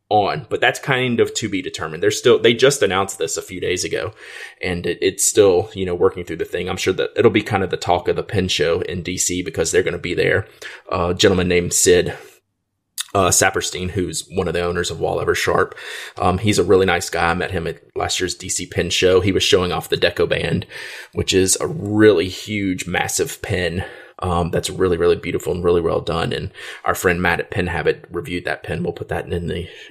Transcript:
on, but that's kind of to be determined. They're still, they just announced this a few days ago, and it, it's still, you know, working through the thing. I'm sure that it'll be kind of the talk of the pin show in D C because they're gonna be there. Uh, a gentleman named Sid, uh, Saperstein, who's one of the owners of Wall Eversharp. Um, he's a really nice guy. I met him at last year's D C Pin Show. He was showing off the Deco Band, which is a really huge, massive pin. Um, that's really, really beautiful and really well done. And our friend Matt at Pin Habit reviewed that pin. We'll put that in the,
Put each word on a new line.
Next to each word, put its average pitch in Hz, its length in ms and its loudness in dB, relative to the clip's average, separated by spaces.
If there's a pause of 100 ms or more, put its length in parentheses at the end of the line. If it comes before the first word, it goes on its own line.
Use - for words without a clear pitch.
(100)
on, 92 400 0
but 104 100 -4
that's 123 180 2
kind 127 400 0
of 107 160 2
to 113 140 -4
be 95 140 -4
determined. 80 400 -8
They're 104 80 2
still, 117 280 4
they 117 160 4
just 139 280 4
announced 95 360 0
this 82 180 -4
a - 60 -6
few 90 160 -12
days 90 260 -2
ago, 82 280 -6 (500)
and 87 240 -4
it, 87 140 -2
it's 95 260 0
still, 95 480 6
you 95 120 -4
know, 90 80 -2
working 90 300 0
through 82 120 -8
the - 80 -4
thing. 87 240 -4
I'm 92 80 -4
sure - 180 0
that 80 220 -2
it'll 107 140 6
be 104 120 2
kind 98 220 -2
of 85 60 -4
the - 80 -2
talk 87 280 0
of 85 100 0
the 80 60 -2
pin 95 260 -2
show 85 340 0
in 90 200 -6
D 90 140 -6
C 90 260 -2
because 82 300 -4
they're 90 100 4
gonna 85 160 -4
be 87 160 -6
there. 90 320 2 (460)
Uh, 87 180 0
a 90 40 0
gentleman 92 340 4
named 90 240 2
Sid, 87 400 4 (1040)
uh, 95 160 4
Saperstein, 92 600 0
who's 82 360 -4
one 90 180 -2
of 82 80 -2
the 87 80 -2
owners 87 280 -2
of 82 100 -8
Wall 85 240 -2
Eversharp. 87 480 0 (460)
Um, 92 200 2
he's 107 200 2
a 90 60 4
really 95 220 6
nice 87 220 0
guy. 85 220 0
I 87 40 0
met 87 180 -4
him 85 140 -4
at 82 140 -6 (160)
last 90 240 -2
year's 90 140 -2
D 90 160 -12
C 87 160 -6
Pin 85 240 -4
Show. 90 320 4
He 92 100 2
was 87 100 2
showing 90 300 4
off 80 160 -4
the 80 80 0
Deco 85 320 2
Band, 82 380 -2 (480)
which - 180 -2
is 95 280 4
a 73 60 -2
really 98 640 4
huge, 98 580 -4
massive - 540 -4
pin. 90 440 -2 (360)
Um, 85 320 0
that's 85 180 -2
really, 90 260 2
really 85 200 4
beautiful 85 360 -4
and 90 120 -4
really 87 180 4
well 82 180 0
done. 82 320 -2
And - 180 -6 (340)
our - 100 0
friend 87 260 2
Matt 87 200 0
at - 100 -10
Pin 92 160 -2
Habit 80 440 -2
reviewed 87 340 -6
that - 180 -6
pin. 85 220 -6
We'll 85 80 -4
put - 160 -12
that - 220 -6
in 85 180 -4
the, 87 200 -6 (220)